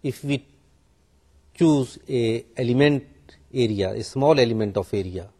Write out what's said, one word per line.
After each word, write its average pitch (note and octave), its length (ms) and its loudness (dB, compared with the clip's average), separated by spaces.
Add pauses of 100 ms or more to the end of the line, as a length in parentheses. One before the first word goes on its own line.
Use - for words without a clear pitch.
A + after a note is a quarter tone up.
if C3+ 200 -8
we C#3 140 -2 (1200)
choose D3 400 2 (100)
a A#2 360 -2 (120)
element C3+ 480 2 (480)
area, G#2+ 380 -2
a A2 120 -8
small C#3+ 360 2
element A2 380 0
of F#2+ 180 -4
area F#2 340 -6 (120)